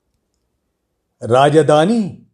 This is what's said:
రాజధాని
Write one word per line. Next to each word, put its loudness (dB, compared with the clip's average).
రాజధాని 0